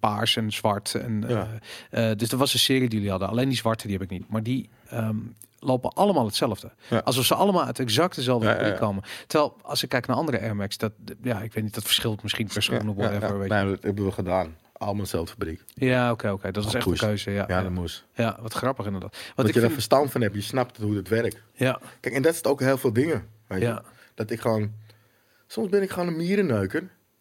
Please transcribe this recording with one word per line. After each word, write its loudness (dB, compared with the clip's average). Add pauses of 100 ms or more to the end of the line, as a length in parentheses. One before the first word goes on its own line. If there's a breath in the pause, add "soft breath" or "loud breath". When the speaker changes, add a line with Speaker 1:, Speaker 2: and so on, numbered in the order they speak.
Speaker 1:
paars 0
en -2
zwart. -2
En, -2
Speaker 2:
Ja. 0 (420 loud breath)
Speaker 1:
eh, 2
eh, 0
dus 0
er 0
was 2
een 0
serie 4
die -2
jullie 0
hadden. 0
Alleen 0
die 0
zwarte, -2
die 0
heb -6
ik -6
niet. -12
Maar -2
die, -4 (200)
ehm, -2 (420)
lopen 2
allemaal 4
hetzelfde. -2 (180 loud breath)
Speaker 2:
Ja. 4
Speaker 1:
Alsof 2
ze 4
allemaal 4
uit -4
exact 2
dezelfde 2
Speaker 2:
Ja, 6
ja, 2
Speaker 1:
fabriek 0
Speaker 2:
ja. 2
Speaker 1:
komen. -2 (240 loud breath)
Terwijl, 2
als -4
ik -6
kijk 0
naar 0
andere 0
Air -2
Max, -4
dat, -2 (300)
ja, -2
ik -8
weet -2
niet, -6
dat -6
verschilt 0
misschien -2
per -2
schoen 0
Speaker 2:
Ja, -2
Speaker 1:
of -4
Speaker 2:
ja, -2
Speaker 1:
whatever, 0
Speaker 2:
ja. -2
Speaker 1:
weet 0
je. 2
Speaker 2:
Nee, 4 (100)
dat -6
hebben -2
we 0
gedaan. -2 (160)
Allemaal -4
dezelfde -4
fabriek. -8 (140)
Speaker 1:
Ja, 2
oké, -2
oké. -4
Dat -2
was -
echt -2
een 0
Speaker 2:
Gepoest. 0
Speaker 1:
keuze, 0
ja. -2
Speaker 2:
Ja, 0
Speaker 1:
Ja. 2
Speaker 2:
dat -4
moest. -6 (100)
Speaker 1:
Ja, -2
wat -10
grappig -2
inderdaad. -8
Want -16
Speaker 2:
Dat 4
Speaker 1:
ik 4
Speaker 2:
je 4
er 6
Speaker 1:
vind 4
Speaker 2:
verstand 4
van 0
hebt, 0
je -4
snapt -2
hoe -2
het -4
werkt. 0 (160)
Speaker 1:
Ja. -2 (200 loud breath)
Speaker 2:
Kijk, -6
en 0
dat 6
is -8
het -2
ook 2
heel 4
veel 2
dingen, 0 (200)
weet -4
je. 2
Speaker 1:
Ja. -4 (320 soft breath)
Speaker 2:
Dat -6
ik -6
gewoon, 0 (760 soft breath)
soms -4
ben 2
ik -2
gewoon -2
een -2
mierenneuker. 0 (300)